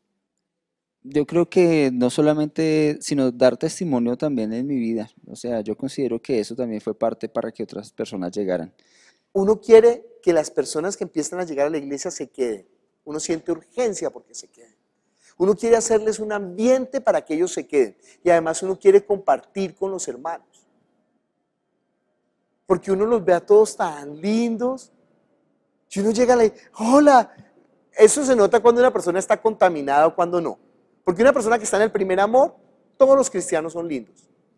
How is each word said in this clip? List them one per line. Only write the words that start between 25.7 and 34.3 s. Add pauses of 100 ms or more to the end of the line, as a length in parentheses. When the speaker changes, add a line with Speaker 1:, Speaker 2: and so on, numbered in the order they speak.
Speaker 2:
Si
uno
llega
a
la, (280)
"Hola". (560)
Eso
se
nota
cuando
una
persona
está
contaminada
o
cuando
no. (440)
Porque
una
persona
que
está
en
el
primer
amor, (420)
todos
los
cristianos
son
lindos, (300)